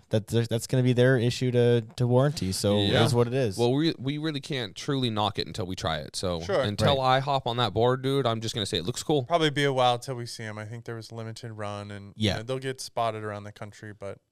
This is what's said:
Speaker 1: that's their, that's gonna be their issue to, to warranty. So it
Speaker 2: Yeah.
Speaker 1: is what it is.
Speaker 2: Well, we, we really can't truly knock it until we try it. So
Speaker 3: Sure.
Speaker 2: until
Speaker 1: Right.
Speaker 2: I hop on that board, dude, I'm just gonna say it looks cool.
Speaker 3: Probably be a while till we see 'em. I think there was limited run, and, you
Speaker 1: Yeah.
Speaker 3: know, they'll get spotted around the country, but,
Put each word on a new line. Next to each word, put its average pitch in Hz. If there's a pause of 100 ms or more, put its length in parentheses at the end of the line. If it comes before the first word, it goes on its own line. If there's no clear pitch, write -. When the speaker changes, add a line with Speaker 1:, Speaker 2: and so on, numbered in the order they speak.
Speaker 1:
that's 107
their, 117
that's 113
gonna 131
be 123
their 123
issue 123
to, 120 (160)
to 123
warranty. 123
So 101
it 104
Speaker 2:
Yeah. 139
Speaker 1:
is -
what 120
it 120
is. 120
Speaker 2:
Well, 120
we, 151
we 139
really 151
can't 127
truly 135
knock 104
it -
until 92
we 90
try 80
it. -
So 90
Speaker 3:
Sure. 147
Speaker 2:
until 131
Speaker 1:
Right. 131
Speaker 2:
I -
hop 135
on 117
that 113
board, 123
dude, 135
I'm 113
just 113
gonna 107
say 101
it 82
looks -
cool. 147
Speaker 3:
Probably 160
be 143
a 139
while 123
till 131
we 120
see -
'em. 107
I 107
think 113
there 117
was 113
limited 113
run, 104
and, 101
you 107
Speaker 1:
Yeah. 92
Speaker 3:
know, 110
they'll 131
get 131
spotted 113
around 104
the 104
country, 107
but, 98 (120)